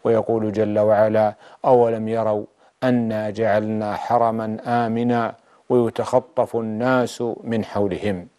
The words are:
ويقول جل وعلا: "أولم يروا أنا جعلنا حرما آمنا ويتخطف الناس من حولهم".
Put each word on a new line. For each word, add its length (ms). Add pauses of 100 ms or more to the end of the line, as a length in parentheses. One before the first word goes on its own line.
ويقول 480
جل 280
وعلا: 560 (300)
"أولم 420
يروا 380 (380)
أنا 460
جعلنا 640
حرما 680
آمنا 720 (340)
ويتخطف 880
الناس 680 (200)
من 220
حولهم". 640 (120)